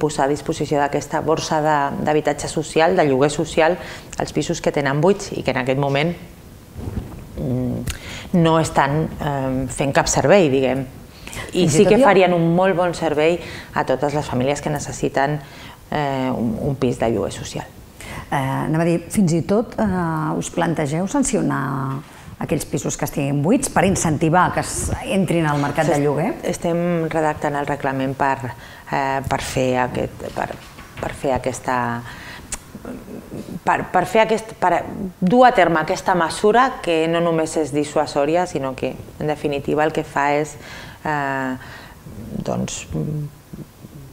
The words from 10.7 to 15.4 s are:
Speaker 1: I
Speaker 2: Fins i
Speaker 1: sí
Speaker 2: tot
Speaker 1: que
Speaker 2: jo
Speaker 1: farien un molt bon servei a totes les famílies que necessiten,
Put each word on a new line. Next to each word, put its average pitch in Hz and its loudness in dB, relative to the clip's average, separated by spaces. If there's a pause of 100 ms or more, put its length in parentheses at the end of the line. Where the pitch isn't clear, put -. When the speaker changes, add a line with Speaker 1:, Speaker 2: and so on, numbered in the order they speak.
Speaker 1:
I 180 2
Speaker 2:
Fins 165 2
i 156 4
Speaker 1:
sí 208 8
Speaker 2:
tot 185 8
Speaker 1:
que 233 8
Speaker 2:
jo - 8
Speaker 1:
farien 180 6
un 165 4
molt 190 4
bon 175 2
servei 160 2 (340)
a 147 0
totes 143 0
les 143 -4
famílies 135 0
que - -4
necessiten, 143 -2 (520)